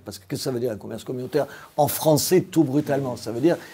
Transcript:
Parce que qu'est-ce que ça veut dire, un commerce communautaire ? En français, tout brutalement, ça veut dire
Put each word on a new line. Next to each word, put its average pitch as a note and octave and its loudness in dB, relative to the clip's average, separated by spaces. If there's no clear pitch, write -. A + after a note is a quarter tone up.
Parce G2+ -12
que - -20
qu'est-ce C3 -8
que - -8
ça C#3+ -2
veut B2 -4
dire, A#2 -2
un G#2 -6
commerce A2 -12
communautaire ? B2+ -2
En D3 4
français, D#3 4
tout E3 2
brutalement, C#3 -2
ça A2+ -10
veut A#2 -4
dire D#3+ 4